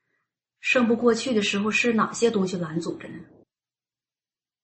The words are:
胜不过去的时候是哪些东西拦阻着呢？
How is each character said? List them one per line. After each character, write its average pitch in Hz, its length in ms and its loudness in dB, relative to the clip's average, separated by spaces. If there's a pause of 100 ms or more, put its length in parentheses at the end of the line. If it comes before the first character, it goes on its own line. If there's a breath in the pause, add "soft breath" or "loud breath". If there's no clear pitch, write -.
(600)
胜 247 260 2
不 233 80 2
过 233 200 4
去 247 200 -2
的 208 80 2
时 202 160 0
候 214 120 0
是 233 240 2
哪 - 180 0
些 233 180 2
东 190 160 2
西 185 100 -4
拦 165 240 -4
阻 - 160 -6
着 - 120 -16
呢？ - 100 -14 (1500)